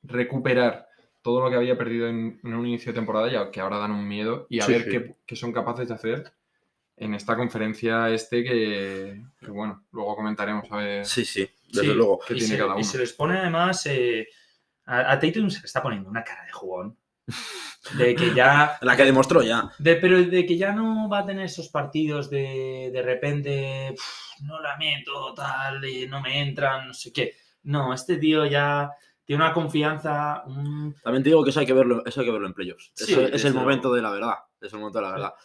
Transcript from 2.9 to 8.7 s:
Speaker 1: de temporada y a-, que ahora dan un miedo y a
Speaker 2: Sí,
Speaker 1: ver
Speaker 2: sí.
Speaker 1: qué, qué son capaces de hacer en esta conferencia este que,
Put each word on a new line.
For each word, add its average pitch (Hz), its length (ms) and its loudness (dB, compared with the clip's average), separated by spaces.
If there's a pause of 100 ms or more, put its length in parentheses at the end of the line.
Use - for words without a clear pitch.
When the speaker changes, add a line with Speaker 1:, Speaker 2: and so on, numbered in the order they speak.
Speaker 1:
de 110 80 -8
temporada 110 320 0
y 127 40 -2
a-, 101 140 -2
que 95 120 -10
ahora 101 160 -4
dan 104 140 -4
un 104 160 -4
miedo 107 420 -4
y 117 100 -2
a 104 60 0
Speaker 2:
Sí, 131 80 4
Speaker 1:
ver 117 100 2
Speaker 2:
sí. 101 60 -6
Speaker 1:
qué, - 260 -4 (100)
qué 117 120 -14
son 120 160 -6
capaces 120 340 -4
de 120 60 -8
hacer 113 400 -6 (640)
en 107 180 -6
esta 117 220 -4
conferencia 113 720 -2
este 113 340 -2
que, 101 800 -4 (160)